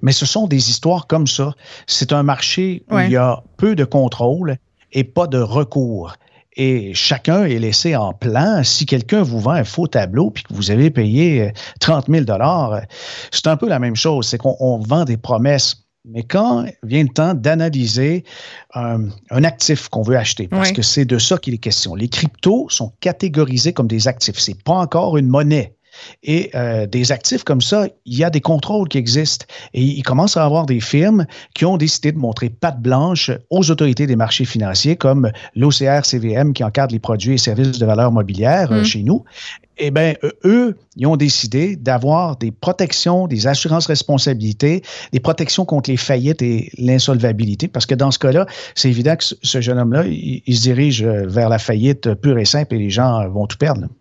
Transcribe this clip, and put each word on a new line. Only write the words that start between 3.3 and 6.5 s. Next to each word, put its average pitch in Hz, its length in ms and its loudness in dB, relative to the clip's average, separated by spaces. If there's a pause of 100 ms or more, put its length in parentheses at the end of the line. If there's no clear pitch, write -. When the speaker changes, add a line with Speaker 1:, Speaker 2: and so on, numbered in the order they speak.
Speaker 1:
peu 214 200 2
de 147 80 2
contrôle 139 720 0 (360)
et 131 120 0
pas 175 240 -2
de 131 100 0
recours. 117 760 -2 (420)